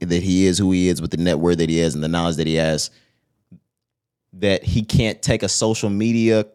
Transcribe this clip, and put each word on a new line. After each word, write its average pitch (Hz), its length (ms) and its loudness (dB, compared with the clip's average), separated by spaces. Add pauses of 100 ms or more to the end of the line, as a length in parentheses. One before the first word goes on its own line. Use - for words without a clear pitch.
that 87 220 -2
he 95 240 2
is 92 120 2
who 95 140 2
he 90 160 2
is 87 140 -2
with 80 80 -6
the 80 80 -4
net 85 200 0
worth 85 200 2
that 82 120 0
he 82 80 0
has 82 160 0
and 76 100 -6
the 78 40 -2
knowledge 85 280 -2
that 78 100 -2
he 80 80 -2
has, 80 360 -2 (1400)
that 95 300 0
he - 180 0
can't 110 400 0
take 113 200 0
a 101 60 -4
social 110 420 0
media 113 540 2 (100)